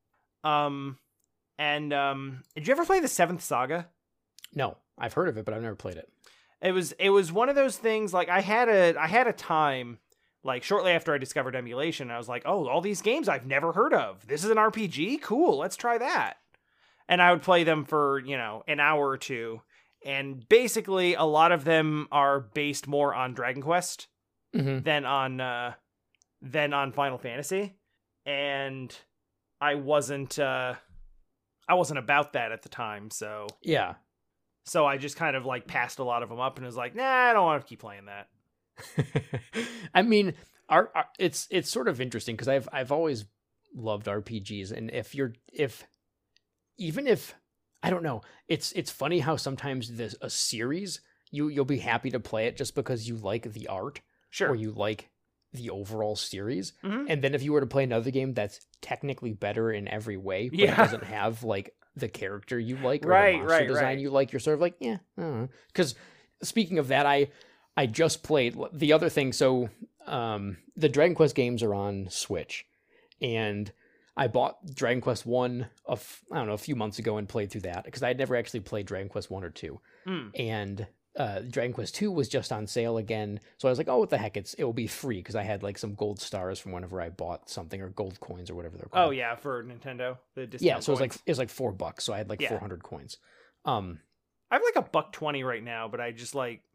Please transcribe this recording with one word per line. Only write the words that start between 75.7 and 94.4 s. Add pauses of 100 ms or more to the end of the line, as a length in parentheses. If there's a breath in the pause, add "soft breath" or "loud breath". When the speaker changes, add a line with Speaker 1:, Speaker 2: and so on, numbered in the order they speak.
Speaker 2:
a
f-,
I
don't
know,
a
few
months
ago
and
played
through
that
'cause
I
had
never
actually
played
Dragon
Quest
one
or
two. (260 soft breath)
Speaker 1:
Mm.
Speaker 2:
And, (300)
uh,
Dragon
Quest
two
was
just
on
sale
again, (160 soft breath)
so
I
was
like,
"Oh,
what
the
heck?
It's,
it
will
be
free,"
'cause
I
had,
like,
some
gold
stars
from
whenever
I
bought
something,
or
gold
coins
or
whatever
they're
Speaker 1:
Oh,
Speaker 2:
called.
Speaker 1:
yeah,
for
Nintendo, (180)
the
discount
Speaker 2:
Yeah,
so
it
was,
like,
Speaker 1:
coins.
Speaker 2:
it
was,
like,
four
bucks,
so
I
had,
like,
Speaker 1:
Yeah.
Speaker 2:
four
hundred
coins. (480 soft breath)
Um, (500)